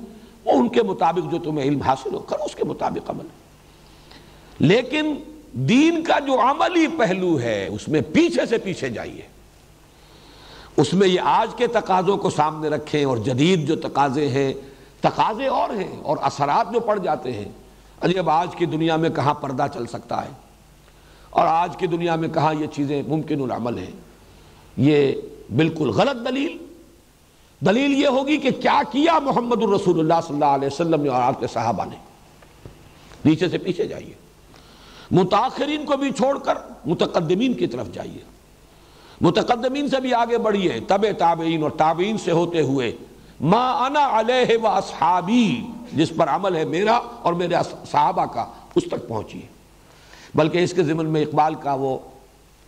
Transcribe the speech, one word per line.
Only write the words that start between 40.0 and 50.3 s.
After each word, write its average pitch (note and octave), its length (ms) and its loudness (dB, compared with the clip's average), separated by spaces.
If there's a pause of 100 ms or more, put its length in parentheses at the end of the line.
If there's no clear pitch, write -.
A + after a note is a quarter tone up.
بھی B3+ 140 0
آگے A#3 240 2
بڑھیے، G3 500 0
تبع G3+ 200 2 (100)
تابعین E3 440 2
اور D3 80 0
تابعین F3 480 0
سے F#3 120 -4
ہوتے E3+ 300 2
ہوئے C3 360 0 (440)
"ما A#3+ 460 2
انا C4+ 340 2
علیہ A#3 420 2
و A3+ 40 0
اصحابی"، F#3 920 2 (320)
جس D3+ 240 0
پر E3 120 2
عمل F3 280 0
ہے D#3 80 0
میرا E3 320 2
اور - 360 -2
میرے F3 220 -2 (360)
صحابہ D#3+ 340 2
کا، A#2+ 220 -6 (280)
اس D3 100 2
تک - 240 -8
پہنچیے۔ G2 340 -8 (920)